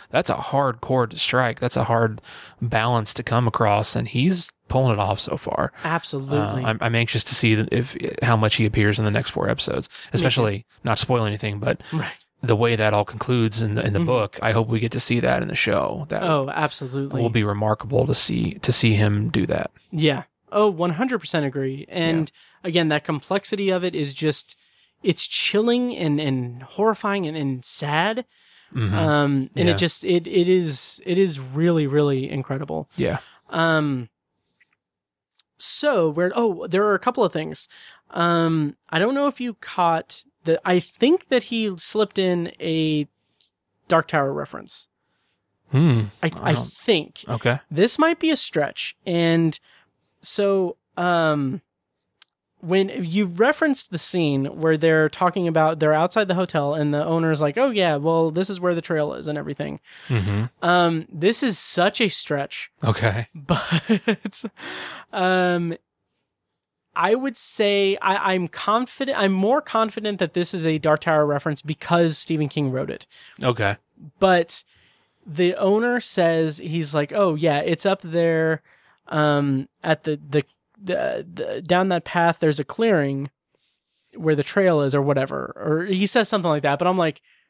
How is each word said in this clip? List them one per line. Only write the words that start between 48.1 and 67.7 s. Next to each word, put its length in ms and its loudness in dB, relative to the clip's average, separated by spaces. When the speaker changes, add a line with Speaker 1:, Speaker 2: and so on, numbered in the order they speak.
Speaker 2:
be 120 0
a 60 0
stretch. 680 -4
And 540 2
so, 540 0
um, 640 0
when 280 2
you 220 0
referenced 640 0
the 60 -4
scene 480 0
where 300 0
they're 320 4
talking 380 0
about, 320 2
they're 140 4
outside 360 2
the 60 0
hotel 400 -2
and 180 0
the 120 0
owner's 360 2
like, 160 0
"Oh 140 2
yeah, 260 2
well, 340 2
this 200 -2
is 100 -8
where 140 0
the 80 -4
trail 320 -2
is 140 -10
and 100 -4
everything." 400 -6
Speaker 1:
Mm-hmm. 360 0
Speaker 2:
Um, 500 2
this 300 0
is 160 2
such 420 0
a 80 2
stretch. 640 -6
Speaker 1:
Okay. 480 0
Speaker 2:
<laughs> 40 -20
But, 1080 -2
um, 640 0
I 180 2
would 220 -2
say 640 0